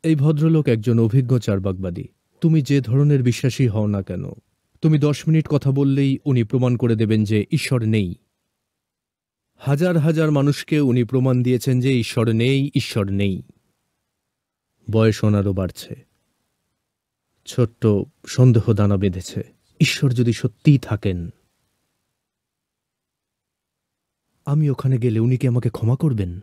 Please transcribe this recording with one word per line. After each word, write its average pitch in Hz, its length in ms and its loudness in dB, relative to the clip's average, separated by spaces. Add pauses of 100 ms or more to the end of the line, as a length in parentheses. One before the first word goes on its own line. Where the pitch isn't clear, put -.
এই 160 120 2
ভদ্রলোক 156 520 2
একজন 113 320 0
অভিজ্ঞ 120 400 2
চারবাকবাদী। 95 640 -4 (380)
তুমি 160 200 2
যে 135 200 0
ধরনের 135 420 2
বিশ্বাসী 123 440 0
হও 107 200 -2
না 101 160 -2
কেন, 92 200 -10 (580)
তুমি 156 180 2
দশ 147 280 -2
মিনিট 160 200 2
কথা 139 240 0
বললেই 139 540 0
উনি 127 180 2
প্রমাণ 123 340 0
করে 117 180 0
দেবেন 107 280 0
যে 104 280 0
ঈশ্বর 131 320 -2
নেই। 107 320 -2 (1400)
হাজার 165 420 0
হাজার 156 340 2
মানুষকে 143 480 0
উনি 123 240 2
প্রমাণ 127 400 0
দিয়েছেন 127 360 0
যে 127 200 0
ঈশ্বর 113 320 0
নেই, 135 440 0
ঈশ্বর 104 360 -2
নেই। 98 300 -2 (1500)
বয়স 110 320 2
ওনারও 101 300 0
বাড়ছে। 95 520 -8 (1400)
ছোট্ট - 420 -2 (400)
সন্দেহ 117 460 4
দানা 101 240 2
বেঁধেছে, 92 460 -4 (360)
ঈশ্বর 139 340 0
যদি 120 200 0
সত্যিই - 440 2
থাকেন, 95 520 -4 (3250)
আমি 147 240 0
ওখানে 127 280 0
গেলে 113 220 0
উনি 123 180 2
কি 135 100 -2
আমাকে 120 220 0
ক্ষমা 117 260 -2
করবেন? 101 480 -4